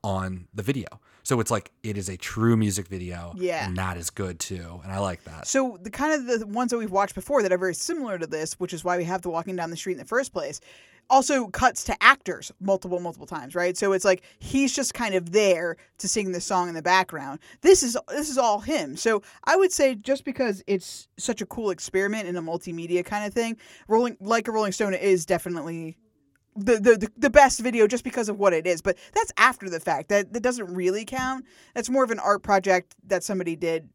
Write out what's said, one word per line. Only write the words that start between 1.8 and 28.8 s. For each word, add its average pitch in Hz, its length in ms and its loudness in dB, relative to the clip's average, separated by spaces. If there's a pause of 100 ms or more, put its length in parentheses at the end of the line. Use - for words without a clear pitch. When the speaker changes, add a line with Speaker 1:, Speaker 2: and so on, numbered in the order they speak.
Speaker 1:
it 107 160 -6
is 95 100 -8
a 92 80 -8
true 113 400 2
music 101 320 0
video. 87 480 -10
Speaker 2:
Yeah. 170 300 -4
Speaker 1:
And 90 100 -6
that 92 200 -4
is 85 140 -8
good 90 300 -8
too. 87 440 -10
And 95 80 -10
I 95 60 -6
like 95 260 -4
that. 80 220 -14
Speaker 2:
So 262 360 -2
the 208 80 -12
kind 302 220 -2
of 240 280 -2
the 220 60 -8
ones 233 240 -4
that 240 80 -2
we've 214 120 -6
watched 196 260 0
before 240 260 0
that 185 100 2
are 180 60 2
very 180 160 -2
similar 254 440 -6
to 165 80 -6
this, 156 280 -6
which 180 180 -8
is 160 120 -10
why 175 120 0
we 175 80 -2
have 180 180 -4
the 180 80 -6
walking 170 260 -4
down 165 140 -4
the 170 60 -10
street 185 180 -6
in 139 40 -10
the - 60 -14
first 254 280 -2
place, 147 280 -6 (500)
also 262 380 4
cuts 240 360 0
to - 180 -4
actors 202 580 4
multiple, 185 400 -2
multiple 170 260 -10
times, 139 280 -12
right? 180 220 0
So 202 160 0
it's 185 120 0
like, 185 180 4 (160)
he's 269 360 0
just 269 200 -2
kind 214 200 -4
of 170 180 -2
there 175 440 2 (220)
to 202 100 -6
sing 196 240 -2
the 175 80 -4
song 180 280 0
in 170 60 -8
the 160 80 -8
background. 160 580 0 (220)
This 359 200 8
is, 240 140 -2 (120)
this 294 220 -4
is 262 80 -2
all 220 220 4
him. 233 360 -4
So 220 260 0 (220)
I 311 120 4
would 381 160 4
say 269 220 2
just 262 300 -2
because 233 420 -2
it's - 420 -4 (100)
such - 220 -4
a 202 60 -6
cool 214 240 -4
experiment 196 580 -2
in 175 80 -4
a 170 60 -4
multimedia 170 640 -4
kind 208 220 -4
of 202 80 -8
thing, 226 220 -2 (320)
Rolling, 233 320 2
Like 226 280 0
a 233 40 -4
Rolling 214 200 0
Stone 202 220 0
is 185 320 4
definitely 165 720 -4 (600)
the, 208 180 4
the, 220 220 8
the, 208 200 -4
the 240 140 2
best 269 300 8
video 226 260 4
just 233 160 0
because 240 260 -4
of 202 120 -6
what 196 120 6
it 160 140 0
is. 170 160 0